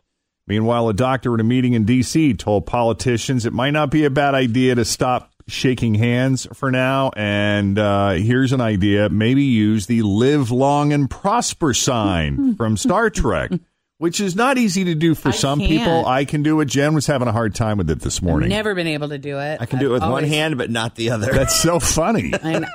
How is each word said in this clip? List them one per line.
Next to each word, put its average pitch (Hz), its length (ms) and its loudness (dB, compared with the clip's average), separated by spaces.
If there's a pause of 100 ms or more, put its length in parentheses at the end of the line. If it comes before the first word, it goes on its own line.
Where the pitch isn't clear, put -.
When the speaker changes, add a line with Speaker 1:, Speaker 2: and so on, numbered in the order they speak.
(500)
Speaker 1:
Meanwhile, 113 380 0
a 110 60 0
doctor 127 400 0
at 113 80 0
a - 20 0
meeting 123 300 2
in 113 100 2
D 123 200 2
C 151 300 2
told 101 320 -2
politicians 120 800 -2
it 117 60 -2
might 131 200 -2
not 151 200 0
be 156 140 2
a 139 40 2
bad 139 240 2
idea 127 420 2
to 117 100 2
stop - 480 -4 (160)
shaking 120 460 0
hands 123 580 0
for 135 180 -4
now. 131 440 0
And, 104 640 0
uh, 101 320 2
here's 120 420 0
an 131 80 0
idea. 104 480 2
Maybe 117 340 2
use 107 440 2
the 117 160 0
"Live 123 460 2
Long 143 440 2
and 143 160 0
Prosper" 196 640 -2
sign 107 840 0
Speaker 2:
<laughs> - 20 -6
Speaker 1:
from 110 200 0
Star 214 320 0
Trek, 85 420 -2 (460)
which 165 220 -4
is 190 160 -2
not 254 220 2
easy 196 260 0
to 175 120 0
do 156 200 2
for - 140 -2
Speaker 2:
I - 20 4
Speaker 1:
some 143 280 0
Speaker 2:
can't. - 120 0
Speaker 1:
people. 165 340 2
I 135 200 0
can 147 180 -2
do 156 160 2
it. 151 60 0
Jen 139 280 0
was 151 140 0
having 127 220 0
a - 20 0
hard 110 240 0
time 107 220 -2
with 82 120 0
it 76 120 -2
this - 200 -6
morning. 78 300 0
Speaker 2:
I've - 60 0
never 214 180 -2
been 170 120 -2
able 147 200 -4
to 147 100 -8
do 139 220 -8
it. 147 220 -6
Speaker 3:
I 123 40 -4
can 131 140 -4
do 139 60 2
it - 20 2
Speaker 2:
I've 120 60 2
Speaker 3:
with 127 80 2
one 110 100 0
Speaker 2:
always 143 180 0
Speaker 3:
hand, 151 280 0
but 120 120 -4
not 113 260 -4
the 113 160 -2
other. 107 200 -2
Speaker 1:
That's 131 240 2
so 170 240 2
funny. 160 580 0
Speaker 2:
<laughs> - 60 -8
And 160 320 -2